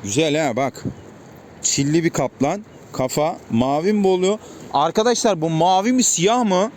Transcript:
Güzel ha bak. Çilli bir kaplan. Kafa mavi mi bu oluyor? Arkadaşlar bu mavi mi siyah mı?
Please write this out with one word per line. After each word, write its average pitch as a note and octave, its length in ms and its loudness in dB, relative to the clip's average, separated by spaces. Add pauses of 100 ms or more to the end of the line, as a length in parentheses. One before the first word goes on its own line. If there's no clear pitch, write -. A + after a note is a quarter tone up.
Güzel C#3+ 340 0
ha D3 180 -2
bak. B2+ 280 -4 (760)
Çilli D3+ 420 0
bir D#3+ 60 2
kaplan. D3+ 560 -2 (280)
Kafa C3+ 440 -2 (140)
mavi C#3+ 420 0
mi G#3 100 2
bu F#3+ 100 4
oluyor? F#3 260 0 (340)
Arkadaşlar G3 680 2
bu D#3+ 80 0
mavi F#3 440 2
mi B3+ 100 2
siyah G#3+ 400 2
mı? G3 340 2